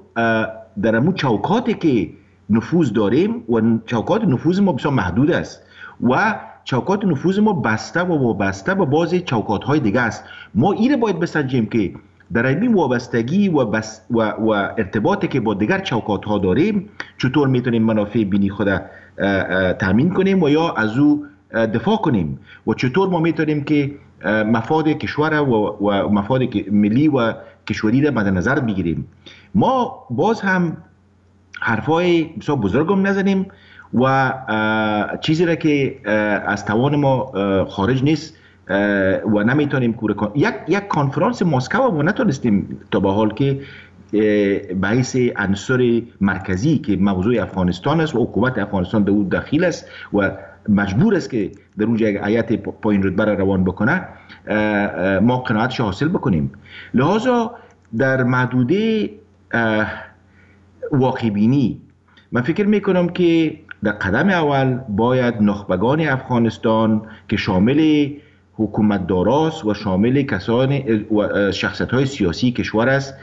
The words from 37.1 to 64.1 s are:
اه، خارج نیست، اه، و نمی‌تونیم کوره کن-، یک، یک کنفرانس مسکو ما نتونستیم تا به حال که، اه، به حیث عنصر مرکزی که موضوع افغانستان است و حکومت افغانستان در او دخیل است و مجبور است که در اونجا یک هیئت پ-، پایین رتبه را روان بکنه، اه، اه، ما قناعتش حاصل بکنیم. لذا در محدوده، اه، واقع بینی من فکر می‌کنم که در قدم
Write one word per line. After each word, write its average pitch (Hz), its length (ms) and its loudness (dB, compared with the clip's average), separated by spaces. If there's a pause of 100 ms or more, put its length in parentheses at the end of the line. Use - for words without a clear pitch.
اه، 98 420 0
خارج 123 380 -2
نیست، 151 300 0 (340)
اه، 95 100 -2 (400)
و 101 260 0
نمی‌تونیم 135 500 0
کوره 104 200 -2
کن-، 104 220 -4
یک، 185 180 2 (140)
یک 196 200 0
کنفرانس 160 540 0
مسکو 185 500 0
ما 151 100 0
نتونستیم 131 800 0 (120)
تا 107 80 0
به 98 120 0
حال 104 220 0
که، 139 260 0 (540)
اه، 104 600 2
به 92 140 -2
حیث 127 280 0 (200)
عنصر 117 640 0 (200)
مرکزی 98 560 0
که 98 180 -2
موضوع 101 460 2
افغانستان 92 600 0
است 156 140 -2
و 117 80 2
حکومت 113 340 0
افغانستان 101 460 0
در 95 60 0
او 101 140 2
دخیل 92 400 -2
است - 240 -2 (260)
و 95 180 0 (380)
مجبور 104 460 2
است 160 140 -2
که 98 220 -4 (260)
در 104 80 0
اونجا 110 240 2
یک 101 140 -2
هیئت 110 300 0
پ-، - 280 -4
پایین 101 220 2
رتبه 98 220 0
را 104 80 2
روان 95 300 2
بکنه، 95 280 0
اه، - 640 -6
اه، 101 640 0
ما 123 180 2
قناعتش 123 440 -2
حاصل 110 260 -2
بکنیم. 78 440 -2 (420)
لذا 226 600 2 (420)
در 131 260 2
محدوده، 127 880 0 (420)
اه، 110 360 0 (1040)
واقع 127 380 0
بینی 110 520 2 (500)
من 120 100 0
فکر 165 240 -2
می‌کنم 196 440 2
که 165 500 2 (240)
در 107 80 0
قدم 117 380 0